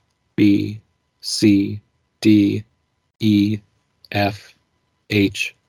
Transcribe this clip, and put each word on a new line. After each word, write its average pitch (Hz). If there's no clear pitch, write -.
B, 104
C, 104
D, 107
E, 107
F, 101
H, 98